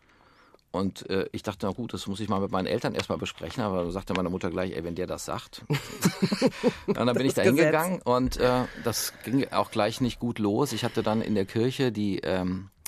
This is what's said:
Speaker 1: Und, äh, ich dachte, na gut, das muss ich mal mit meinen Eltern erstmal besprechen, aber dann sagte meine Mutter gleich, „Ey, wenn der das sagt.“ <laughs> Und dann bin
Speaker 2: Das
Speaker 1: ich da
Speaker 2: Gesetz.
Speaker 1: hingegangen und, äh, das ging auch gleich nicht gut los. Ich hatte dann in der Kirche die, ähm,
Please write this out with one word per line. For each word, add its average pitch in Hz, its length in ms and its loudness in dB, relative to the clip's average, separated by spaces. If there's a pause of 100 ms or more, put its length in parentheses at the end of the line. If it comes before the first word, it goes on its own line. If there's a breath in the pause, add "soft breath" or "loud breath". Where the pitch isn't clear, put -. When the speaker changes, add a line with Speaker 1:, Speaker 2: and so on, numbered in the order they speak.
(720 soft breath)
Speaker 1:
Und, 95 380 -2
äh, 95 220 0
ich 110 100 -8
dachte, 104 240 -4
na 98 60 0
gut, 113 220 -6
das 92 120 -6
muss 98 140 -6
ich 107 80 -4
mal 98 140 0
mit 98 100 -2
meinen 95 140 2
Eltern 117 300 0
erstmal - 220 -2
besprechen, 92 460 -6
aber 92 200 0
dann 85 80 -4
sagte 95 220 -4
meine 92 160 0
Mutter 92 200 -2
gleich, 92 260 -2
„Ey, 82 80 -4
wenn 85 100 -6
der 87 140 -4
das - 160 -6
sagt.“ - 460 -8
<laughs> - 1160 0
Und 202 100 0
dann 117 80 2
bin 120 100 4
Speaker 2:
Das 123 80 2
Speaker 1:
ich 135 100 2
da 92 100 2
Speaker 2:
Gesetz. 127 160 6
Speaker 1:
hingegangen 160 420 2
und, 123 340 2
äh, 123 300 4 (180)
das - 300 -2 (100)
ging 127 300 2
auch 98 180 0
gleich 110 300 2
nicht 120 180 0
gut 120 180 -2
los. 113 360 2
Ich 107 100 -2
hatte 117 180 0
dann 110 200 2
in - 120 0
der 98 120 2
Kirche 123 480 0
die, 104 260 0
ähm, 92 520 -2 (160)